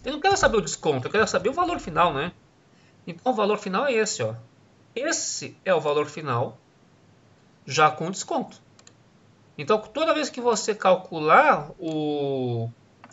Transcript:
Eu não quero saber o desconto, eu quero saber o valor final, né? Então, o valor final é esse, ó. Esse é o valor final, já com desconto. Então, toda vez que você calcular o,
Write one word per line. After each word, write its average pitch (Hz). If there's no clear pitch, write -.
Eu 254
não 302
quero 392
saber 226
o -
desconto, 143
eu -
quero 214
saber 180
o 269
valor 349
final, 165
né? 147
Então, 175
o -
valor 208
final 202
é 262
esse, 220
ó. 110
Esse -
é 190
o 160
valor 147
final, 139
já 151
com 165
desconto. -
Então, 208
toda 311
vez 294
que 247
você 233
calcular 180
o, 139